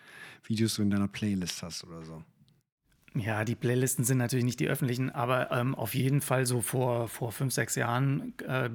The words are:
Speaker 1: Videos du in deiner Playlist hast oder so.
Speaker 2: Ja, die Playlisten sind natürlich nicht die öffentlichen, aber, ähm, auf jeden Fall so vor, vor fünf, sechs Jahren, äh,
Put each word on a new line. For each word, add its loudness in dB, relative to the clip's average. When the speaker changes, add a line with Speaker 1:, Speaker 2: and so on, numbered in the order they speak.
Speaker 1:
Videos 2
du 2
in 4
deiner 2
Playlist -2
hast -10
oder -14
so. -14
Speaker 2:
Ja, 0
die 0
Playlisten 2
sind 4
natürlich 2
nicht -2
die 2
öffentlichen, 0
aber, 0
ähm, 0
auf -4
jeden 4
Fall 2
so 2
vor, 0
vor -6
fünf, -2
sechs 0
Jahren, 0
äh, -2